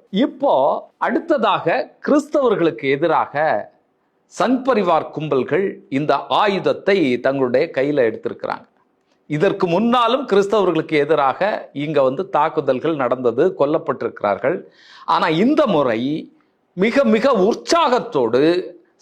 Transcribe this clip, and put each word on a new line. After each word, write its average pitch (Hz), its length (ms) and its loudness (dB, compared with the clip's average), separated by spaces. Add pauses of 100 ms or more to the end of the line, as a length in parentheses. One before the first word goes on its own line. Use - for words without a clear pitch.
(100)
இப்போ 262 440 0 (420)
அடுத்ததாக 214 960 -2 (180)
கிறிஸ்தவர்களுக்கு 233 720 0
எதிராக 139 880 0 (680)
சங் 240 240 0
பரிவார் 190 480 0
கும்பல்கள் 151 800 -2
இந்த 143 280 0
ஆயுதத்தை 151 1040 0
தங்களுடைய 135 520 0
கையில 143 260 -2 (100)
எடுத்திருக்கிறாங்க. - 600 -8 (640)
இதற்கு 185 360 0
முன்னாலும் 233 640 0
கிறிஸ்தவர்களுக்கு 190 640 0
எதிராக 147 800 0
இங்க 147 300 -2
வந்து 135 260 0
தாக்குதல்கள் 147 680 0
நடந்தது, 131 600 0
கொல்லப்பட்டிருக்கிறார்கள். 135 1000 -2 (480)
ஆனா 175 240 0
இந்த 254 380 2
முறை 139 640 -2 (420)
மிக 226 320 2
மிக 226 280 2
உற்சாகத்தோடு 202 1080 0 (600)